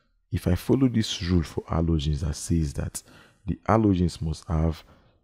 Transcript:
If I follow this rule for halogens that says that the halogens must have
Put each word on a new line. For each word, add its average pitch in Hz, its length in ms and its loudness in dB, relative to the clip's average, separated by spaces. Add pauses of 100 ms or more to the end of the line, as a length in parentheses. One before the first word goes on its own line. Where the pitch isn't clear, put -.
(320)
If 95 160 -2
I 90 80 4
follow 131 320 2
this 117 340 -2
rule 87 220 2
for - 200 -8
halogens 80 560 0
that 78 140 -4
says 80 400 -2
that - 280 -8 (440)
the - 120 -4 (100)
halogens 98 520 2
must 80 280 -6
have 80 340 0 (420)